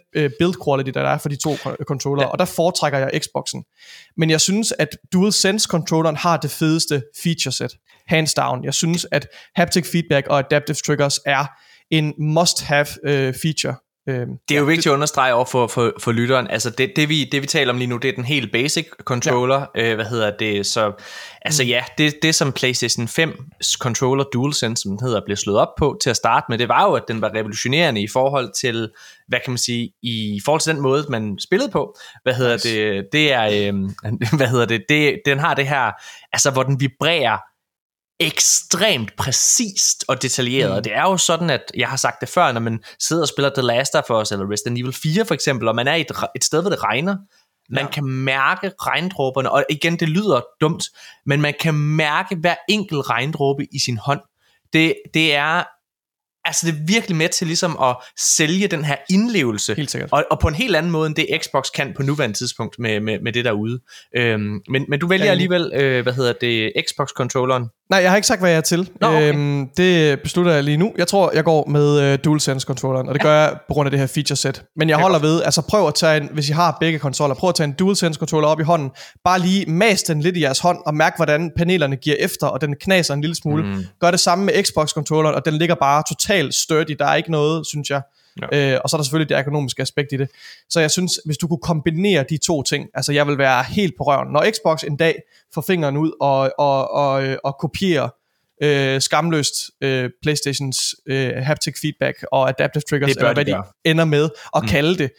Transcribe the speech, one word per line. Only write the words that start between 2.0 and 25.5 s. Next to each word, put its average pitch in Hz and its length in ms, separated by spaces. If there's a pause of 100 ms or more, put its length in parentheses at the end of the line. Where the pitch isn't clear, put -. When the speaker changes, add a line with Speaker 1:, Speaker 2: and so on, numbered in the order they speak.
Speaker 2:
Ja. 123 60
Speaker 1:
og - 100
der 180 60
foretrækker 160 540
jeg 135 240
Xboxen. - 400 (540)
Men 160 120
jeg 156 120
synes, 202 380
at 151 80 (260)
DualSense 196 540
controlleren 160 480
har 170 220
det 143 140
fedeste 156 520 (200)
feature 165 280
set. 123 200 (360)
Hands 156 260
down. 131 300
Jeg 135 100
synes, 170 380
at 151 160 (280)
haptic 170 360
feedback 156 360
og 143 120
adaptive 139 360 (100)
triggers 143 400
er 143 200 (460)
en 151 280
must-have, 151 680 (180)
øh, 135 380
feature. 139 340 (340)
Øhm, 127 280 (120)
Speaker 2:
Det 147 60
er 147 40
jo 147 60
Speaker 1:
ja, - 20
Speaker 2:
vigtigt 165 160
Speaker 1:
det 165 60
Speaker 2:
at 143 40
understrege 139 400
over 120 120
for, 123 220
for, 117 320
for - 120
lytteren. 120 360
Altså, - 220
det, 117 260
det, 151 140
vi, 151 220
det, 143 100
vi 139 60
taler 135 260
om 123 40
lige 123 100
nu, 120 100
det 131 120
er 123 60
den 123 100
helt 127 260
basic 143 340 (180)
controller. 131 640 (100)
Speaker 1:
Ja. - 140
Speaker 2:
Øh, 110 60
hvad 110 100
hedder 110 320
det? 101 280
Så, 107 380 (380)
altså, 151 220
Speaker 1:
Mm. 120 60
Speaker 2:
ja, 120 140 (140)
det, 151 240
det, 160 140
som 143 160
PlayStation 123 560
fems 147 600 (120)
controller 131 440 (100)
DualSense, 123 480
som 101 100
den 101 160
hedder, 110 180
blev 101 120
slået 104 220